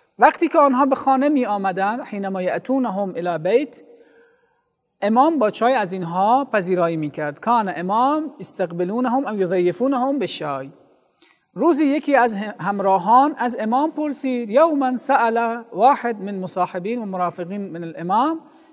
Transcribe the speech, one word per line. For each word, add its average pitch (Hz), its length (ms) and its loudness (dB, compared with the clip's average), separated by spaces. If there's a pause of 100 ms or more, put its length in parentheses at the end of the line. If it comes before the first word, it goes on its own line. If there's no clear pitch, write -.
(180)
وقتی 302 300 4
که 330 100 2
آنها 277 280 4
به 269 80 2
خانه 269 340 0
می‌آمدند، 202 720 -2
حینما 196 420 -6
یأتونهم 196 760 -2
الی 170 220 -4
بیت، 214 440 0 (1200)
امام 262 360 4
با 214 120 2
چای 233 220 2
از 208 200 0
اینها 190 600 0
پذیرایی 175 440 0
می‌کرد. 147 440 -6
کان 220 360 0
امام 247 640 0
استقبلونهم 196 840 -4
او 214 100 -6
یضیفونهم 220 840 0
بالشای. 143 520 -6 (840)
روزی 294 280 2
یکی 285 320 2
از 233 200 4
همراهان 202 1040 2
از 240 220 -2
امام 254 300 0
پرسید، 262 600 -6
یوما 277 460 4
سأل 233 640 0 (100)
واحد 233 500 2
من 202 120 -8
مصاحبین 185 680 -4
و - 20 -8
مرافقین 185 680 -6
من 170 140 -10
الامام، 202 560 -2 (320)